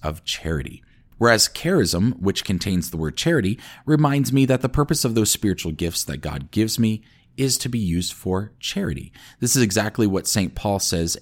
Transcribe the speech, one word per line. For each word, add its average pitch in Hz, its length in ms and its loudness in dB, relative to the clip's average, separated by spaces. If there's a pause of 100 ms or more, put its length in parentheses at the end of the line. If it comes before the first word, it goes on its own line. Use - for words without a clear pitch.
of 78 220 -8
charity. - 580 -6 (360)
Whereas 113 300 4
charism, 123 680 2
which 95 260 -2
contains 92 460 -2
the 85 60 -8
word 78 200 -4
charity, 117 440 0 (240)
reminds 143 480 2
me 135 140 6
that 127 160 2
the 127 80 0
purpose 147 340 0
of 113 100 0
those 110 160 2
spiritual 90 420 -2
gifts 85 320 -4
that 71 180 -8
God 71 280 -8
gives 110 280 0
me 110 260 0 (320)
is 131 200 0
to 127 140 -6
be 120 80 -4
used 90 340 -2
for 95 460 -4
charity. - 540 -6 (260)
This 123 180 0
is 127 60 6
exactly 107 440 2
what 95 200 0
Saint 95 280 -2
Paul 101 240 -2
says 85 440 -2